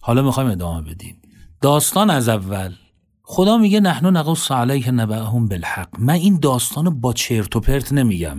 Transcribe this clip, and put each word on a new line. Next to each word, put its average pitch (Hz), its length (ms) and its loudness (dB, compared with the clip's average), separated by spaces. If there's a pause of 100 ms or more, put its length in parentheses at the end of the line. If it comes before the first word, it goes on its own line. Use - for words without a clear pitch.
حالا 120 200 2
می‌خوایم 135 280 0
ادامه 85 320 -4
بدیم. 80 400 -16 (400)
داستان 151 480 2
از 127 200 0
اول. 95 420 -4 (520)
خدا 208 340 2
میگه: 214 220 4
«نحن 170 260 2
نقص 165 460 0
علیک 127 420 0
نبأهم 110 540 -2
بالحق.» 90 400 -6 (120)
من 127 140 2
این 175 260 4
داستان 139 460 0
رو 180 60 2
با 123 220 -2
چرت 110 420 -2
و 113 40 2
پرت 131 340 0
نمیگم 90 440 0